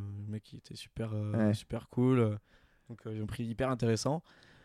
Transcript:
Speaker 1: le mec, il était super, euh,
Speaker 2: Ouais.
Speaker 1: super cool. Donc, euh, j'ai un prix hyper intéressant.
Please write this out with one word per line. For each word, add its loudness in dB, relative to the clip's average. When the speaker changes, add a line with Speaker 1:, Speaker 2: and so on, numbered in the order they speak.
Speaker 1:
le -8
mec, -10
il -16
était -16
super, -8
euh, -2
Speaker 2:
Ouais. 4
Speaker 1:
super -8
cool. 4
Donc, -14
euh, -6
j'ai -4
un -4
prix -6
hyper -2
intéressant. 0